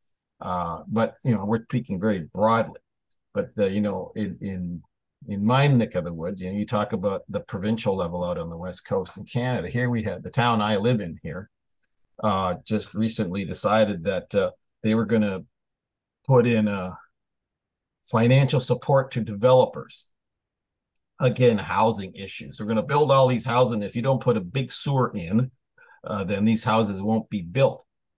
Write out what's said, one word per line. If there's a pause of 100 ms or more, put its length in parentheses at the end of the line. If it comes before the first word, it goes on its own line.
(400)
Uh,
but, (100)
you
know,
we're
speaking
very
broadly. (540)
But, (100)
uh,
you
know,
in,
in, (440)
in
my
neck
of
the
woods,
you
know,
you
talk
about
the
provincial
level
out
on
the
West
Coast
in
Canada.
Here
we
have
the
town
I
live
in
here, (720)
uh, (100)
just
recently
decided
that,
uh, (300)
they
were
gonna (800)
put
in
a (1080)
financial
support
to
developers. (1120)
Again,
housing
issues.
We're
gonna
build
all
these
houses,
and
if
you
don't
put
a
big
sewer
in, (520)
uh,
then
these
houses
won't
be
built. (320)